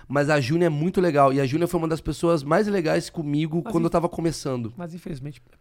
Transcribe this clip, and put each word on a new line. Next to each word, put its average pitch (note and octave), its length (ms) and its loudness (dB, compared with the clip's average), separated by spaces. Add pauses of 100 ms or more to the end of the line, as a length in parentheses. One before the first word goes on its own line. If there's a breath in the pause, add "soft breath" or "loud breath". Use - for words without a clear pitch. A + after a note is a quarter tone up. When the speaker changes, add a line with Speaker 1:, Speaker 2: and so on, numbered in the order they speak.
Speaker 1:
Mas C#3+ 220 2
a D3+ 100 4
Júnia D#3 260 2
é E3 40 4
muito E3 300 0
legal. C#3+ 320 4
E C#3 80 2
a C#3 60 2
Júnia E3 220 0
foi E3+ 120 0
uma E3 80 -2
das D#3+ 140 -2
pessoas E3 420 0
mais F3 240 2
legais E3+ 420 0
comigo D#3 540 -2
Speaker 2:
Mas A3+ 80 -10
Speaker 1:
quando E3 120 2
Speaker 2:
inf- E3 40 2
Speaker 1:
eu - 20 -2
tava E3+ 200 0
começando. C3+ 640 -6
Speaker 2:
Mas E3+ 180 -12
infelizmente D3+ 480 -14 (200)